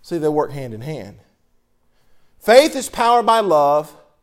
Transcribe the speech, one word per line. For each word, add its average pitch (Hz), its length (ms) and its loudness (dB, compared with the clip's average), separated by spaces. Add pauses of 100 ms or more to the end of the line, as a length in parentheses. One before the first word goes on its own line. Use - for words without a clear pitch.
See, 175 160 -8
they 156 80 -2
work 151 240 -2
hand 131 240 -12
in 107 60 -14
hand. 120 400 -14 (1200)
Faith 269 340 4
is 262 140 -8
powered 233 360 0
by 226 140 2
love, 151 560 0 (280)